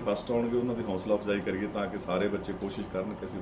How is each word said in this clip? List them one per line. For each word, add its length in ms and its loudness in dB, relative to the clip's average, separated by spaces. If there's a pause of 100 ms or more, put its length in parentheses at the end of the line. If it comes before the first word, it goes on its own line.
ਫਸਟ 240 0
ਆਉਣਗੇ, 260 2
ਉਹਨਾਂ 180 2
ਦੀ 80 -2
ਹੌਸਲਾ 320 0
ਅਫਜ਼ਾਈ 260 2
ਕਰੀਏ 340 0
ਤਾਂ 120 0
ਕਿ 120 -4
ਸਾਰੇ 300 2
ਬੱਚੇ 240 -2
ਕੋਸ਼ਿਸ਼ 400 -4
ਕਰਨ 280 -2
ਕਿ 60 -6
ਅਸੀਂ 160 -6